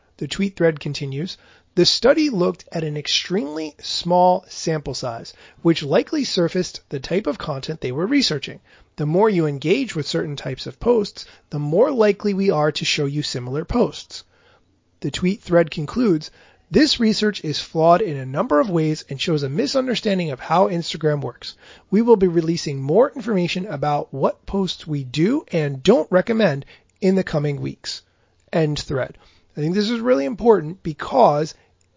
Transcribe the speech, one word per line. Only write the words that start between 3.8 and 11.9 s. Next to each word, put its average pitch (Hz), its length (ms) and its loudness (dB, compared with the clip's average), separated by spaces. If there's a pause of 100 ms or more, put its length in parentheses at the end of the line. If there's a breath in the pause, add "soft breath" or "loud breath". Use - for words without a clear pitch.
small 180 680 2
sample 151 460 -6
size, 120 400 -10 (300 soft breath)
which 165 180 2
likely 226 420 0
surfaced - 680 -2
the 143 100 -8
type 185 260 -4
of 277 140 -4
content 151 420 -8
they 127 100 -4
were 151 140 -2
researching. 208 540 -2 (380 soft breath)
The 151 100 -2
more 190 220 4
you 165 180 2
engage 165 480 -2
with 147 100 -4
certain 165 300 -4
types 135 320 -10
of - 120 -14
posts, 226 460 0 (240 soft breath)
the 151 80 -8
more 160 320 2
likely 208 460 2